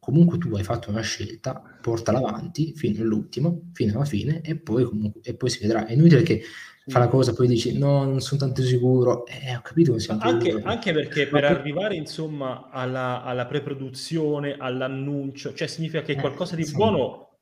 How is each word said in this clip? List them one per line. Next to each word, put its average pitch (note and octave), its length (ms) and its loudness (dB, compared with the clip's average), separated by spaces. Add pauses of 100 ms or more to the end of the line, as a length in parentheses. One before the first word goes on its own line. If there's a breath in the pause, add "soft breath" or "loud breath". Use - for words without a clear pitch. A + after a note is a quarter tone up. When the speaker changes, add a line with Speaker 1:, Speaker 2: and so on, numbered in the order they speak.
Speaker 1:
comunque E3+ 380 6
tu A2 160 -4
hai G2+ 80 0
fatto - 260 -6
una G#2+ 120 -4
scelta, - 600 -8 (180)
portala A2+ 380 0
avanti C3 580 -4
fino - 280 -2
all'ultimo, B2 680 -2
fino G#2+ 220 0
alla C#3 100 0
fine, D3 360 -2
e D#3 160 -4
poi A#2+ 260 0
comunque, G#2+ 400 -4
e A#2+ 120 -8
poi B2+ 160 -2
si - 100 -6
vedrà. G#2+ 240 0
È A#2 80 -8
inutile D3 300 8
che A2 180 2 (460 loud breath)
fa C3 120 2
la A#2+ 80 6
Speaker 2:
Sì. - 0 -
Speaker 1:
cosa, A#2+ 260 4
poi B2 140 4
dici: B2 300 2
"No, C#3 260 4
non C3+ 160 0
son C#3 200 -2
tanto C3+ 240 0
sicuro". B2 640 4
Eh, B2+ 280 -10
ho A#2 60 -8
capito D#3 320 4
che A2 60 -2
sei G#2+ 180 -4
Speaker 2:
Ma G#2+ 80 -2
anche, F3+ 240 2
Speaker 1:
sicuro. G#2+ 140 -2
Speaker 2:
anche G#3 300 -2
perché C#3+ 360 0
Speaker 1:
Ma C#3+ 100 4
Speaker 2:
per C#3 40 2
Speaker 1:
per C#3+ 140 6
Speaker 2:
arrivare, D#3 380 -4
insomma, D3 760 -8
alla, B2+ 540 -4
alla B2 220 -4
preproduzione, C#3+ 1120 -4
all'annuncio, C3+ 960 -6
cioè D#3+ 140 -6
significa D#3+ 340 -6
che D3+ 140 -2
Speaker 1:
Eh, C#3 40 -4
Speaker 2:
qualcosa D#3+ 360 -4
di E3 100 -2
Speaker 1:
insomma, D3 100 -6
Speaker 2:
buono E3+ 680 0